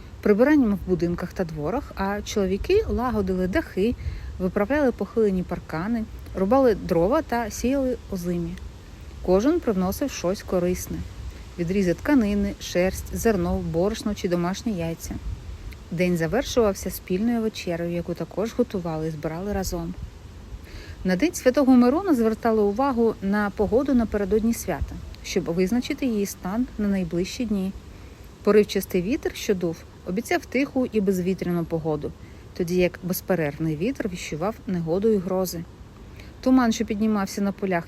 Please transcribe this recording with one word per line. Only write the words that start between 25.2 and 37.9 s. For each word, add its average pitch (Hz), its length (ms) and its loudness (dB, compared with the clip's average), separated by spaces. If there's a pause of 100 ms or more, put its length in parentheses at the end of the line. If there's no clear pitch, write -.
щоб - 200 -2
визначити 190 600 0
її 214 200 0
стан 214 420 -4 (100)
на 208 100 0
найближчі 185 580 0
дні. 196 260 -2 (720)
Поривчастий 202 580 4
вітер, 262 340 -2
що - 200 0
дув, 175 220 -2 (300)
обіцяв 233 380 -2
тиху 262 460 0
і 220 100 2
безвітряну 180 640 0
погоду, 156 460 -2 (460)
тоді 180 180 0
як 180 280 2
безперервний 160 720 0
вітер 214 340 -2
віщував 180 460 -4 (120)
негоду 180 420 2
і 214 80 6
грози. 185 460 -2 (760)
Туман, 254 300 6
що 220 140 -2
піднімався 208 560 0
на 196 100 2
полях 185 360 -2